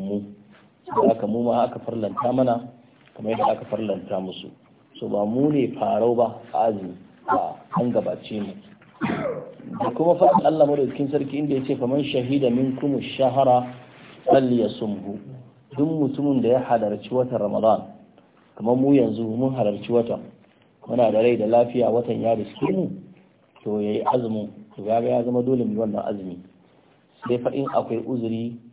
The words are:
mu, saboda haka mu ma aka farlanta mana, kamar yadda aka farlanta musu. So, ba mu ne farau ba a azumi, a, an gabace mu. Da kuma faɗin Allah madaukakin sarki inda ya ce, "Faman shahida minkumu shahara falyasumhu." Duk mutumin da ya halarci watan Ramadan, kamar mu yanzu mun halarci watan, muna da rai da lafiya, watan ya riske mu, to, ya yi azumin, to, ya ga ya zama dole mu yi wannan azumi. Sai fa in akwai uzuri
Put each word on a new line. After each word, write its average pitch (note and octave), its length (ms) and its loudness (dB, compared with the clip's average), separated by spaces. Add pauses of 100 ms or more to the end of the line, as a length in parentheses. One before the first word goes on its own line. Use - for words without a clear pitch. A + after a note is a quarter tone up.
mu, G2+ 160 -4 (640)
saboda - 280 2
haka A2 140 -6
mu A2+ 160 -2
ma A#2 220 2
aka - 160 -6
farlanta A2 520 -4
mana, B2 360 0 (480)
kamar G#2+ 200 -4
yadda - 200 2
aka - 80 -14
farlanta G2+ 560 -4
musu. F#2 280 -10 (500)
So, A2+ 80 -8
ba G#2 180 -2
mu B2+ 260 0
ne C3+ 160 2 (100)
farau A2 380 2
ba A2+ 260 0 (120)
a A2 160 2
azumi, F#2+ 240 -6 (360)
a, F2 260 0 (240)
an B2 140 0
gabace G2+ 480 -4
mu. F#2+ 120 -8 (1300)
Da - 120 -2
kuma E3 260 4
faɗin F#3+ 280 6
Allah D3+ 220 4
madaukakin C#3+ 440 0
sarki C#3 280 -2
inda D3 160 -2
ya C3 80 0
ce, C3+ 140 -2
"Faman C3 260 0
shahida C3 460 0
minkumu C3 500 0 (160)
shahara B2+ 540 4 (560)
falyasumhu." G#2+ 920 2 (580)
Duk D3 120 2
mutumin C#3 520 0
da A2+ 80 2
ya B2+ 100 6
halarci G#2+ 540 -2
watan B2+ 260 0
Ramadan, G#2 420 2 (760)
kamar A2+ 180 2
mu C3+ 180 4
yanzu A2+ 300 4
mun B2 320 -2
halarci G#2 380 -2
watan, A#2 280 0 (640)
muna A#2+ 240 2
da A2 100 4
rai A#2+ 160 4
da G#2+ 80 0
lafiya, A#2+ 480 4
watan A#2+ 280 0
ya A2+ 140 2
riske - 380 -4
mu, F#3 160 0 (720)
to, G#2+ 160 -2
ya G#2 120 -2
yi A2 120 -2
azumin, A2 460 0 (260)
to, G2+ 80 -12
ya A2 160 2
ga A#2+ 80 0
ya B2 160 2
zama B2 200 0
dole B2+ 200 2
mu G#2+ 80 -2
yi G#2 80 -4
wannan G#2 240 -2
azumi. F#2+ 340 -8 (880)
Sai B2 100 0
fa A#2+ 160 -2
in C#3 160 -2
akwai A2+ 340 -2
uzuri A#2 540 -6 (160)